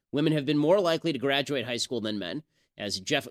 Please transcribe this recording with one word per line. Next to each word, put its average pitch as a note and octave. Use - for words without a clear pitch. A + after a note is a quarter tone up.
women D#3
have C#3+
been D3
more E3
likely E3
to B2+
graduate C#3
high B2
school A2+
than G#2+
men. F#2+
As G2
Jeff C3